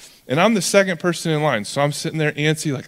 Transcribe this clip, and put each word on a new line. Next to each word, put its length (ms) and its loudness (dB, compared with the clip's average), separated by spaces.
And 120 0
I'm 160 4
the 60 0
second 380 2
person 320 -2
in 120 0
line, 220 0
so 160 -4
I'm 100 2
sitting 260 -6
there 140 0
antsy, 420 0
like, 140 -8